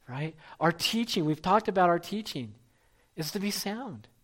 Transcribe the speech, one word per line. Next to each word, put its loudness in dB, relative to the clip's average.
right? -8
Our 4
teaching, 0
we've 0
talked 4
about 6
our 4
teaching, -8
is -6
to -4
be -2
sound. -6